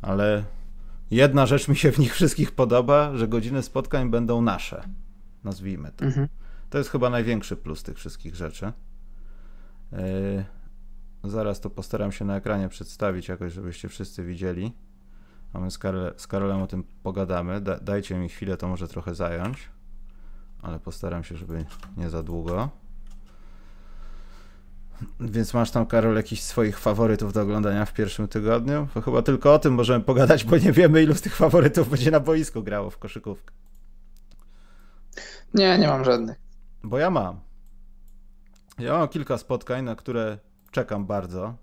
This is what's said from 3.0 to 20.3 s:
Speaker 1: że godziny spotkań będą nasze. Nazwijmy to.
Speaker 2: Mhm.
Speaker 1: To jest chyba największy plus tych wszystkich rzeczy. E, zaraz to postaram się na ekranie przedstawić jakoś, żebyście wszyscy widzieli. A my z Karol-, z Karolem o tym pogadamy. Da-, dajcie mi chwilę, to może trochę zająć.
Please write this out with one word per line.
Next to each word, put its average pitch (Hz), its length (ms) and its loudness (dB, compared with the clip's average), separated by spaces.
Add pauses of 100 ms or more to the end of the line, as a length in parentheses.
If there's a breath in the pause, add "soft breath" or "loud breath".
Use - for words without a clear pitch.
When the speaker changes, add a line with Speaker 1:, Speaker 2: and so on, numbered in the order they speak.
Speaker 1:
że 113 120 2
godziny 117 340 0
spotkań 131 480 -2
będą 117 320 2
nasze. - 460 -2 (560)
Nazwijmy 95 480 -8
to. - 120 -8
Speaker 2:
Mhm. 139 240 0 (420 soft breath)
Speaker 1:
To 139 80 -2
jest 139 120 -2
chyba 123 200 2
największy 113 460 -2
plus - 260 -10
tych - 140 -10
wszystkich - 380 -12
rzeczy. 92 380 -8 (1200 soft breath)
E, 95 520 -4 (800 soft breath)
zaraz 104 360 -4
to 101 100 -8
postaram 101 420 -4
się - 120 -8
na 101 120 -2
ekranie 98 320 -2
przedstawić 92 600 -6
jakoś, 90 240 -8
żebyście 87 360 -12
wszyscy 92 360 -12
widzieli. 90 480 -6 (800 soft breath)
A - 80 -8
my 90 100 -4
z - 80 -12
Karol-, 92 380 -4
z - 100 -18
Karolem 98 360 -2
o 92 40 -4
tym 90 180 -6 (180)
pogadamy. 90 580 -4
Da-, 95 200 -4
dajcie 101 340 -4
mi 90 140 -4
chwilę, 95 280 -6
to 90 120 -6
może 90 200 -6
trochę 90 260 -8
zająć. 87 540 -6 (920 soft breath)